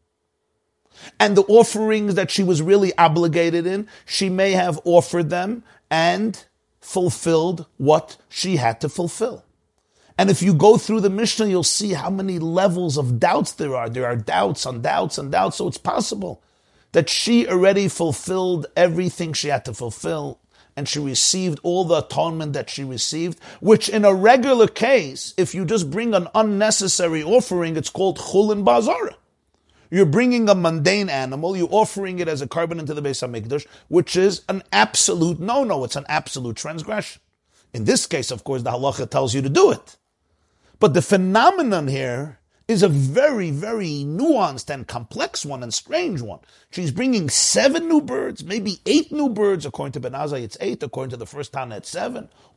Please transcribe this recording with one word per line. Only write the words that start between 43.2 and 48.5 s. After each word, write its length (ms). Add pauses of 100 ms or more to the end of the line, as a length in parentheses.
very 540
nuanced 640
and 160
complex 580
one 180
and 120
strange 480
one. 160 (320)
She's 220
bringing 360
seven 600
new 120
birds, 440
maybe 420